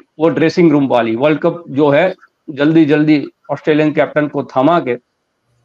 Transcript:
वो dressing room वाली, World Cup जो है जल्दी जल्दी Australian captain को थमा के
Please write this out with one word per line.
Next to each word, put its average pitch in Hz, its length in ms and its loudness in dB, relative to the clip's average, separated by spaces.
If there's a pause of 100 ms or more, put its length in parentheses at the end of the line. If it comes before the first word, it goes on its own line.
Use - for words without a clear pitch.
(180)
वो 156 100 2
dressing 156 440 2
room 143 140 2
वाली, 117 300 0
World 147 220 0
Cup 170 320 -4
जो 143 200 0
है 175 240 0 (360)
जल्दी 156 340 2
जल्दी 151 440 0 (240)
Australian 151 400 0
captain 139 360 -2
को 139 160 -6
थमा 156 360 0
के 127 140 -6 (720)